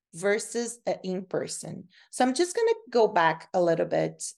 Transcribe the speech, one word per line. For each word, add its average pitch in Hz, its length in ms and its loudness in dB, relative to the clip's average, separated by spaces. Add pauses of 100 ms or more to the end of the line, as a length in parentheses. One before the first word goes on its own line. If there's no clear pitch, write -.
(160)
versus, 214 720 -2
uh, 196 60 0 (100)
in 185 200 -6
person. - 600 -8 (260)
So - 160 0
I'm 254 80 2
just 349 220 0
gonna 453 160 4 (180)
go 226 180 6
back 165 460 2
a 185 80 2
little 170 240 2
bit 160 380 -2 (140)